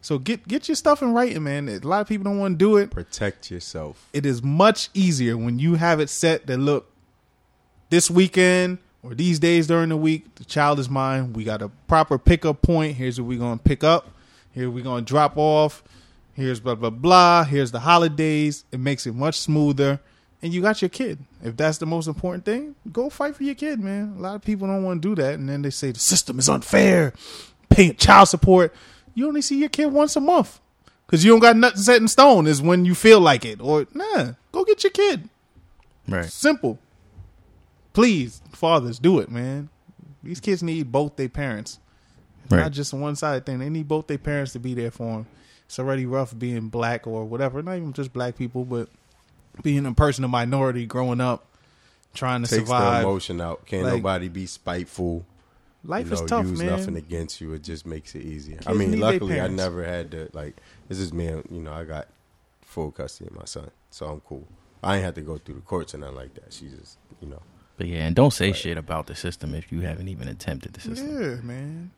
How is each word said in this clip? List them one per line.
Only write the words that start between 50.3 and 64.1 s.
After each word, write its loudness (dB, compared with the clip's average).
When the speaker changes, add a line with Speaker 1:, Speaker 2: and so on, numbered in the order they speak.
Speaker 1:
minority -2
growing -4
up, -4
trying -4
to -6
Speaker 2:
Takes 0
Speaker 1:
survive. 2
Speaker 2:
the 0
emotion -4
out. -8
Can't -4
Speaker 1:
Like, -2
Speaker 2:
nobody -4
be -10
spiteful. -8
Speaker 1:
life -8
Speaker 2:
You -6
Speaker 1:
is -4
Speaker 2:
know, -8
Speaker 1:
tough, -2
Speaker 2:
use -6
Speaker 1:
man. -4
Speaker 2:
nothing -6
against -12
you. -12
It -14
just -14
makes -16
it -16
easier. -16
I -20
Speaker 1:
Kids 0
Speaker 2:
mean, 0
Speaker 1:
need -2
their 2
Speaker 2:
luckily, -2
I -4
Speaker 1:
parents. -4
Speaker 2:
never -6
had -10
to, -14
like, -16
this -12
is -8
me, -6
you -14
know, -14
I -14
got -12
full -10
custody -16
of -20
my -18
son. -18
So -16
I'm -14